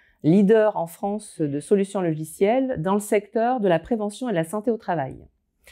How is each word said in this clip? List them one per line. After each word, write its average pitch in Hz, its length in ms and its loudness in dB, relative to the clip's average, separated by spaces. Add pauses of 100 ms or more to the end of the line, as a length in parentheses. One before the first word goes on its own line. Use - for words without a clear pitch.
(220)
leader 202 540 4
en 165 100 -4
France 202 540 -8
de 143 180 -2
solutions 196 440 0
logicielles 190 800 -2
dans 190 100 0
le 208 80 0
secteur 226 600 -2
de 196 80 0
la 165 100 4
prévention 208 500 -6
et 220 40 -2
de 185 40 0
la 160 80 0
santé 208 260 -4
au 220 60 0
travail. 156 500 -6 (460)